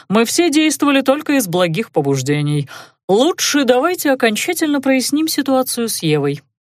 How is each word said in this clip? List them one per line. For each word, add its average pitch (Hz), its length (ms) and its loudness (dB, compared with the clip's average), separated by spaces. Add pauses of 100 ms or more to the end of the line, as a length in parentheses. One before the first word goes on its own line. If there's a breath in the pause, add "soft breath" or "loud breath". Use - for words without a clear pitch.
мы 220 160 2
все 339 240 0
действовали 285 520 2
только 277 320 0
из 262 140 2
благих 175 440 0
побуждений. 143 760 -2 (380 loud breath)
Лучше 277 560 0
давайте 277 480 0
окончательно 277 720 0
проясним 269 480 0
ситуацию 262 580 -2
с - 160 -6
Евой. 143 380 0 (300)